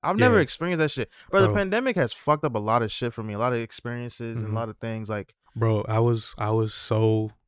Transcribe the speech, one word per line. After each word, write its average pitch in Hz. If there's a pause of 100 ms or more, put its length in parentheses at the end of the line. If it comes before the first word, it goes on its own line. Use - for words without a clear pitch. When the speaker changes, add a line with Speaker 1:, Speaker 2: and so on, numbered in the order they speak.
Speaker 1:
I've 185
never 240
Speaker 2:
Yeah. 180
Speaker 1:
experienced 165
that 156
shit. - (200)
Bro, 196
the 190
Speaker 2:
Bro. 208
Speaker 1:
pandemic 208
has 135
fucked 147
up 131
a 107
lot 110
of 107
shit 120
for 117
me. 107
A 101
lot 123
of 117
experiences 120
and 113
a 107
Speaker 2:
Mm-hmm. 107
Speaker 1:
lot 113
of 107
things, 110
like 104 (200)
Speaker 2:
Bro, 113
I 110
was, 117
I 107
was 110
so 110 (180)